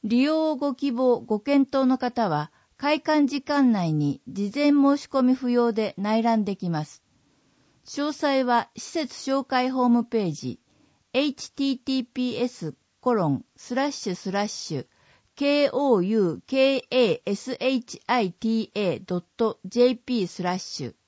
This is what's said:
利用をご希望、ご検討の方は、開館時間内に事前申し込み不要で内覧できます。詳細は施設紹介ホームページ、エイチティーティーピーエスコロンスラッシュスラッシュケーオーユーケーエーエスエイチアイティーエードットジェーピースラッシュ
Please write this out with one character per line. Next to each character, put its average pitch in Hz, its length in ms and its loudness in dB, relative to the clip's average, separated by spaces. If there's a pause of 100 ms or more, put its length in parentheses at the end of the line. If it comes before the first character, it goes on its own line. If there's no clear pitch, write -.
利 240 200 2
用 311 280 2
を 302 60 -2
ご 285 180 -2
希 277 160 -4
望、 247 300 2
ご 214 180 -2
検 277 300 2
討 269 200 0
の 254 80 4
方 240 320 -2
は、 151 220 -2 (260)
開 302 240 0
館 302 260 2
時 269 160 -2
間 285 280 2
内 180 220 0
に 143 340 0
事 202 260 -6
前 294 180 2
申 285 280 4
し - 80 -10
込 262 160 0
み 254 120 4
不 254 180 -2
要 240 200 2
で 214 240 -2
内 220 280 0
覧 226 200 2
で 190 120 -4
き 180 140 -4
ま 151 140 -2
す。 - 200 -20 (800)
詳 294 280 -4
細 277 300 0
は 240 340 2
施 - 300 -6
設 - 240 -8
紹 269 140 0
介 254 260 0
ホ 254 140 0
ー 247 40 4
ム 240 160 4
ペ 226 200 -2
ー 170 80 -2
ジ、 127 260 -8 (540)
エ 277 140 0
イ 269 80 -4
チ - 180 -16
テ - 100 -6
ィ 277 120 0
ー 247 40 -12
テ - 140 -6
ィ 262 80 0
ー 240 120 -6
ピ 247 260 -4
ー - 40 0
エ 247 60 -2
ス 156 260 -10 (260)
コ 247 140 0
ロ 185 140 2
ン 139 160 -2 (100)
ス - 220 -8
ラ 277 100 0
ッ 285 60 -2
シ - 180 -8
ュ 180 60 -2
ス 185 160 -8
ラ 202 120 0
ッ 214 40 -6
シ - 300 -8
ュ 117 80 -10 (500)
ケ 285 320 2
ー - 40 2
オ 262 280 2
ー 175 40 2
ユ 202 300 2
ー - 120 -12
ケ 269 300 2
ー - 140 -4
エ 247 60 0 (180)
ー - 100 -8
エ 202 100 -2
ス 254 260 -8
エ 262 120 0
イ 254 120 -2
チ - 220 -16
ア 240 140 0
イ 185 120 -2
テ - 160 -6
ィ 226 140 0
ー - 120 -8
エ 196 200 0
ー 151 100 -10
ド 180 140 -4
ッ 175 60 -8 (120)
ト 220 280 -2
ジ 190 160 -2
ェ 247 100 6
ー 240 140 -4
ピ 240 200 -2
ー - 20 -6
ス - 160 -10
ラ 180 120 -2
ッ 185 40 -6
シ - 280 -10
ュ - 80 -12 (140)